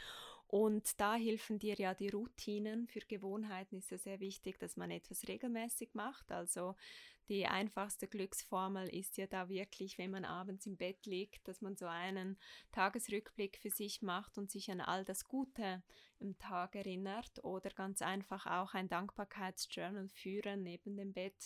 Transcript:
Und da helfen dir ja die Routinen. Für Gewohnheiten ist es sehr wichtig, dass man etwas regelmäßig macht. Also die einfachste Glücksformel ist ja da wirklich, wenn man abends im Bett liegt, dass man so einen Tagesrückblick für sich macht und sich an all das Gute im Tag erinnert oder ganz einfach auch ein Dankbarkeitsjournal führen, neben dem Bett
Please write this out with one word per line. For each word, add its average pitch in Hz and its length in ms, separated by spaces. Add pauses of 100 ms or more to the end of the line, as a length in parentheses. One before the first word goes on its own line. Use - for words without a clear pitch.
(480)
Und 214 500
da 208 160
helfen 220 460
dir 208 160
ja 185 180
die 202 140
Routinen. 214 800
Für 214 120
Gewohnheiten 196 760
ist 190 160
es 190 120
sehr 196 140
wichtig, 196 400
dass - 180
man 170 140
etwas - 380
regelmäßig 226 640
macht. 226 400
Also 175 420 (540)
die 196 180
einfachste 196 640
Glücksformel 190 800
ist - 300
ja 196 80
da 185 240
wirklich, 196 480
wenn 185 120
man 190 140
abends 190 400
im 196 140
Bett 180 260
liegt, 196 420
dass 190 140
man 196 160
so - 80
einen 185 540 (340)
Tagesrückblick 202 880
für - 100
sich 202 320
macht 196 380
und 202 120
sich 196 200
an 180 100
all 185 240
das 190 220
Gute 226 560 (380)
im 196 180
Tag 180 360
erinnert 196 680
oder 190 240
ganz 196 320
einfach 190 460
auch 180 260
ein 190 160
Dankbarkeitsjournal 190 1200
führen, 202 540
neben 180 340
dem 196 160
Bett 190 340